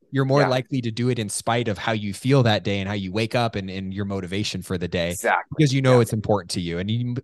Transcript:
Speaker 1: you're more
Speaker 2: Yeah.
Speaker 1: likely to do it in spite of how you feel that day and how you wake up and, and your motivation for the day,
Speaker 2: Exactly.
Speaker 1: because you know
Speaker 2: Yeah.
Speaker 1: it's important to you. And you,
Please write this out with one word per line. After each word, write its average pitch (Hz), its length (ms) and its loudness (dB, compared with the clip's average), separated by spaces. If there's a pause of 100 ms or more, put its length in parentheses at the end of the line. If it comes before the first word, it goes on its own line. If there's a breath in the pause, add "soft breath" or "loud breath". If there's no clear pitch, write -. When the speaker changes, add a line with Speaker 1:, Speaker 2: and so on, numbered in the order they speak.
(120)
Speaker 1:
you're 135 120 2
more 135 180 4
Speaker 2:
Yeah. - 80 4
Speaker 1:
likely 127 320 -2
to 117 100 -2
do 120 180 0
it 120 80 0
in 107 120 -4
spite 117 380 -2
of 104 120 -2
how 113 140 -2
you 104 200 -4
feel 131 300 4
that 104 200 2
day 101 160 -2
and 95 80 -4
how 104 60 -4
you 98 180 -4
wake 107 220 -2
up 120 220 0
and, 95 160 -6
and 95 200 -6
your 101 140 -4
motivation 95 560 -4
for 92 160 -4
the 87 100 -4
day, 85 220 0
Speaker 2:
Exactly. 90 480 -2
Speaker 1:
because 139 160 4
you 135 80 2
know 131 140 6
Speaker 2:
Yeah. 123 60 8
Speaker 1:
it's 113 120 0
important 101 380 0
to 95 100 -4
you. 85 160 -4
And 98 140 -4
you, 123 320 -2